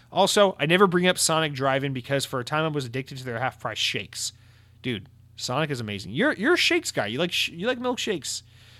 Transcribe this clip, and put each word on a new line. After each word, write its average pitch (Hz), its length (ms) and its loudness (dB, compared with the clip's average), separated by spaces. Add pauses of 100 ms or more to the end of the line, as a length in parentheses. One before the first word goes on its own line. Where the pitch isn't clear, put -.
(100)
Also, 190 480 4
I 147 80 0
never 185 220 6
bring 180 180 4
up 180 120 4
Sonic 160 340 2
Drive-In 135 400 0
because 131 320 -2
for 131 160 -4
a 120 40 -6
time 151 200 -2
I 160 40 0
was 147 160 -2
addicted 127 340 -8
to 127 60 -14
their 117 140 -6
half-price 120 400 -4
shakes." - 540 -4 (500)
Dude, 120 260 -4 (280)
Sonic 147 340 -2
is 127 100 -4
amazing. 104 340 -6
You're, 214 180 2
you're 262 220 2
a 330 40 2
shakes - 320 2
guy. 113 160 -2
You 113 140 -4
like 175 100 0
sh-, - 200 -2
you 170 180 -4
like 254 100 -2
milkshakes, 240 640 -4 (380)